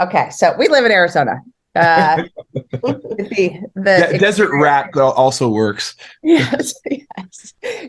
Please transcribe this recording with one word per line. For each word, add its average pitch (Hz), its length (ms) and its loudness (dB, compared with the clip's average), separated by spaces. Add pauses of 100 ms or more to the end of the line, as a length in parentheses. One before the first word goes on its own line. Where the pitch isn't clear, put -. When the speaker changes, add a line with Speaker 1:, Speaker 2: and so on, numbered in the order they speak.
Speaker 1:
Okay. 180 300 -2
So - 280 0
we 269 80 2
live 277 180 2
in 226 60 4
Arizona. 165 500 0 (360)
Uh, 160 480 2 (120)
Speaker 2:
<laughs> - 160 -20
Speaker 1:
the, 196 1080 -6 (160)
the 190 340 2
Speaker 2:
De-, 160 80 -2
desert 202 280 2
Speaker 1:
experience. 156 40 -2 (100)
Speaker 2:
rat 143 360 2
al-, 135 160 4
also 131 360 0
works. 107 460 -2 (260)
Speaker 1:
Yes, 311 600 0
<laughs> - 100 -8
yes. - 640 -14 (340)